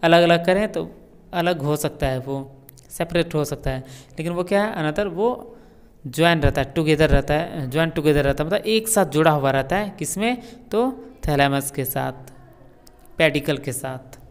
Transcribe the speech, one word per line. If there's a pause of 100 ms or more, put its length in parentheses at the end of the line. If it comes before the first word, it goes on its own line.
अलग-अलग
करें
तो (420)
अलग
हो
सकता
है,
वो (340)
सेपरेट
हो
सकता
है, (400)
लेकिन
वो
क्या
है,
another
वो (500)
ज्वाइन
रहता
है,
टुगेदर
रहता
है,
ज्वाइन
टुगेदर
रहता
है,
मतलब
एक
साथ
जुड़ा
हुआ
रहता
है।
किसमें? (300)
तो (220)
थैलेमस
के
साथ, (1040)
पेडिकल
के
साथ।